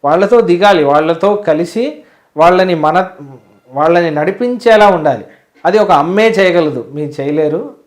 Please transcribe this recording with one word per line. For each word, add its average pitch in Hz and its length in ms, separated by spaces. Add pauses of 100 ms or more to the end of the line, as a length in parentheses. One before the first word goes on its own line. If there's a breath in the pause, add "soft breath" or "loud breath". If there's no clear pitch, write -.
వాళ్ళతో 196 360
దిగాలి, 175 420
వాళ్ళతో 165 520
కలిసి 202 680 (340 soft breath)
వాళ్ళని 180 380
మన, 160 340 (600)
వాళ్ళని 160 420
నడిపించేలా 208 760
ఉండాలి. 151 380 (400 soft breath)
అది 196 140
ఒక 202 120
అమ్మే 180 360
చేయగలదు, 165 640
మీరు 143 300
చేయలేరు 151 540 (120)